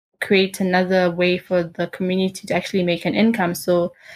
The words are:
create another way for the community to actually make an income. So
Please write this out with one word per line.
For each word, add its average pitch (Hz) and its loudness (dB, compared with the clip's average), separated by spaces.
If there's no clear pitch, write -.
create 190 0
another 185 2
way 180 0
for 180 -2
the 170 -6
community 185 -2
to 175 -2
actually 180 -2
make 175 -2
an 165 0
income. 208 2
So 175 0